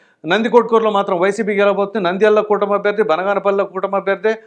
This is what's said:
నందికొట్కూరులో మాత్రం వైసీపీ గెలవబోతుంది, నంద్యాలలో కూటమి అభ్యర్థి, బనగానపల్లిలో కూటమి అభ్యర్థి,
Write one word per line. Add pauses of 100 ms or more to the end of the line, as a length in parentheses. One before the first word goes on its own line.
(260)
నందికొట్కూరులో
మాత్రం
వైసీపీ
గెలవబోతుంది,
నంద్యాలలో
కూటమి
అభ్యర్థి,
బనగానపల్లిలో
కూటమి
అభ్యర్థి, (120)